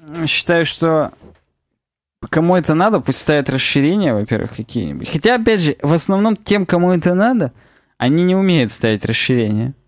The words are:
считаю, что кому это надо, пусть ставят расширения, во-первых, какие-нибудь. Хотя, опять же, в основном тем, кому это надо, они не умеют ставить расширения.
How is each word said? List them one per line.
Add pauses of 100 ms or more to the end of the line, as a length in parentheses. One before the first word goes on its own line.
(260)
считаю,
что (1200)
кому
это
надо,
пусть
ставят
расширения,
во-первых,
какие-нибудь.
Хотя,
опять
же,
в
основном
тем,
кому
это
надо, (460)
они
не
умеют
ставить
расширения. (140)